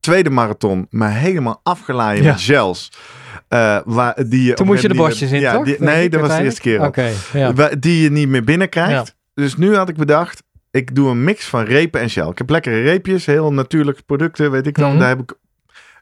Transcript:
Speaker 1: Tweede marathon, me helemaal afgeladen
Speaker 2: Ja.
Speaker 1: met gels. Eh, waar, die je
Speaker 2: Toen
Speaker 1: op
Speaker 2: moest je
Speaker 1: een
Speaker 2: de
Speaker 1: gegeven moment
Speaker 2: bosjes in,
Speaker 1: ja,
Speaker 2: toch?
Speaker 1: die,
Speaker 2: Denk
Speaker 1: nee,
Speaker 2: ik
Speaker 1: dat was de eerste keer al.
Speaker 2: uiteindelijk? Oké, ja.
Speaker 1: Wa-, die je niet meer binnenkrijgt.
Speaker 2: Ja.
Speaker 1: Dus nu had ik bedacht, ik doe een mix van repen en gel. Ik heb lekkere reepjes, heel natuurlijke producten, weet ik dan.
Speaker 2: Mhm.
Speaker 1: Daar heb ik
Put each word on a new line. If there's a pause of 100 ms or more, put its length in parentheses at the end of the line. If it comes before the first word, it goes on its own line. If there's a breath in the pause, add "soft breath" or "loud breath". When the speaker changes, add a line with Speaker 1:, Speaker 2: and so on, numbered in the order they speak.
Speaker 1:
Tweede
marathon,
me
helemaal
afgeladen
Speaker 2:
Ja.
Speaker 1:
met
gels. (580 loud breath)
Eh,
waar, (140)
die
je
Speaker 2:
Toen
Speaker 1:
op
Speaker 2:
moest
je
Speaker 1:
een
Speaker 2:
de
Speaker 1:
gegeven
moment (120)
Speaker 2:
bosjes
in,
Speaker 1:
ja,
Speaker 2:
toch?
Speaker 1:
die,
Speaker 2:
Denk
Speaker 1:
nee,
Speaker 2:
ik
Speaker 1:
dat
was
de
eerste
keer
al.
Speaker 2:
uiteindelijk?
Oké,
ja.
Speaker 1:
Wa-,
die
je
niet
meer
binnenkrijgt.
Speaker 2:
Ja.
Speaker 1:
Dus
nu
had
ik
bedacht, (280)
ik
doe
een
mix
van
repen
en
gel.
Ik
heb
lekkere
reepjes,
heel
natuurlijke
producten,
weet
ik
dan.
Speaker 2:
Mhm.
Speaker 1:
Daar
heb
ik (680 soft breath)